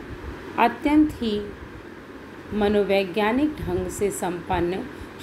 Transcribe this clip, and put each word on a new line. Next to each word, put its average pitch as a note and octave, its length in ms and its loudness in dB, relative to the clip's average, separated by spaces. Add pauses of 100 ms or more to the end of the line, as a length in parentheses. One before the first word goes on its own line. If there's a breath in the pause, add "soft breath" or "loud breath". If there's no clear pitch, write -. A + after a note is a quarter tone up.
(600)
अत्यंत D4 520 6
ही G#3 280 -2 (1120)
मनोवैज्ञानिक G#3 1000 4
ढंग F3+ 340 -2
से G3 220 0
संपन्न F3 720 -2 (400 loud breath)